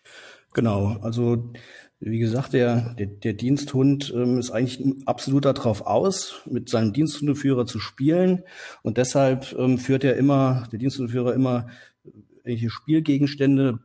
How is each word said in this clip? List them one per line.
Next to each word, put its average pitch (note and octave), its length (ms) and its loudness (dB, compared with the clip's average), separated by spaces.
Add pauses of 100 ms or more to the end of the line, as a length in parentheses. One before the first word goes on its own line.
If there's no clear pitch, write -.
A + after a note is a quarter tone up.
(520)
Genau, G#2 480 0
also A#2+ 520 -2 (480)
wie A2+ 180 -4
gesagt, A#2 340 -2
der, A#2+ 420 2
der, G2+ 120 -6
der G#2+ 260 -6
Diensthund, C3+ 840 0
ähm, B2 240 0
ist A#2+ 120 -4
eigentlich B2+ 560 -4
absolut C3+ 400 0
darauf B2 400 0
aus, F3 580 0
mit B2 240 -6
seinem A2 240 2
Diensthundeführer C#3 720 0
zu A2 140 -6
spielen. F3+ 640 2 (380)
Und A2+ 160 -2
deshalb, C3 600 2
ähm, B2+ 200 2
führt C3+ 260 0
er C3 120 4
immer, C3 540 2
der G#2+ 80 -8
Diensthundeführer B2 560 -2
immer B2 320 2 (380)
irgendwelche A2+ 680 -8
Spielgegenstände, C#3 1160 2